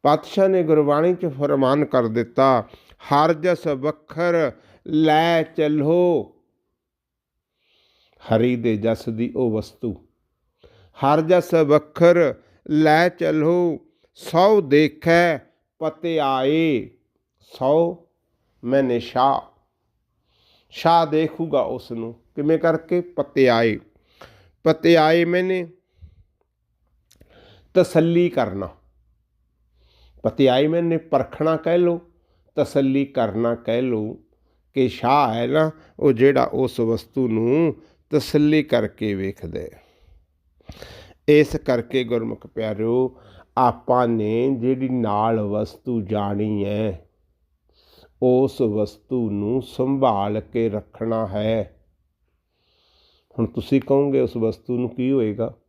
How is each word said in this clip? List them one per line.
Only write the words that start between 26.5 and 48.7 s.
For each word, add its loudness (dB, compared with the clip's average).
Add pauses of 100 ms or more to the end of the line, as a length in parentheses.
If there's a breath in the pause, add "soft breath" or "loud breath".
ਤਸੱਲੀ 2
ਕਰਨਾ, -4 (1500)
ਪਤਿਆਏ 2
ਮੈਨੇ 0
ਪਰਖਣਾ -2
ਕਹਿ -2
ਲਓ, 0 (540)
ਤਸੱਲੀ 0
ਕਰਨਾ -2
ਕਹਿ -4
ਲਓ -4 (560)
ਕਿ 2
ਸ਼ਾਹ 0
ਹੈ -4
ਨਾ, 0 (280 soft breath)
ਉਹ 2
ਜਿਹੜਾ 4
ਉਸ -4
ਵਸਤੂ -2
ਨੂੰ 0 (340 soft breath)
ਤਸੱਲੀ 2
ਕਰਕੇ -2
ਵੇਖਦਾ -8
ਹੈ। -16 (1400 loud breath)
ਇਸ 4
ਕਰਕੇ -2
ਗੁਰਮੁਖ -6
ਪਿਆਰਿਓ, -4 (360 soft breath)
ਆਪਾਂ 0
ਨੇ -2
ਜਿਹੜੀ -4
ਨਾਲ -2
ਵਸਤੂ -6
ਜਾਣੀ -4
ਹੈ, -6 (1160 soft breath)
ਉਸ 2
ਵਸਤੂ -4